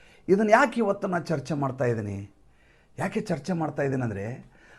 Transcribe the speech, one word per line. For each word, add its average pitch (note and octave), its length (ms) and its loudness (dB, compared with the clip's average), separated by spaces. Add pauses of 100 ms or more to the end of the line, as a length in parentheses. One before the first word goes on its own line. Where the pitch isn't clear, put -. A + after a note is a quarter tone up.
(280)
ಇದನ್ನು G#3 240 4
ಯಾಕೆ A#3 300 4
ಇವತ್ತು G3 260 0
ನಾನು F3 160 -2
ಚರ್ಚೆ D3+ 300 -2
ಮಾಡ್ತಾ C3+ 320 0
ಇದ್ದೀನಿ? G#2 460 -2 (680)
ಯಾಕೆ G#3 220 -2
ಚರ್ಚೆ F3+ 320 -4
ಮಾಡ್ತಾ D3+ 300 -2
ಇದ್ದೀನಿ C3+ 200 0
ಅಂದರೆ, G2+ 220 -4 (540)